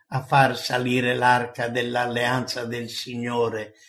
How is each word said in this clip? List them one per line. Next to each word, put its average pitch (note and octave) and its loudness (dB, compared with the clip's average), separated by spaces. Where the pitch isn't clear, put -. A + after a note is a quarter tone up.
a C3+ -4
far C3+ 4
salire B2 0
l'arca B2 2
dell'alleanza A#2+ -2
del A#2 -6
Signore A#2+ -4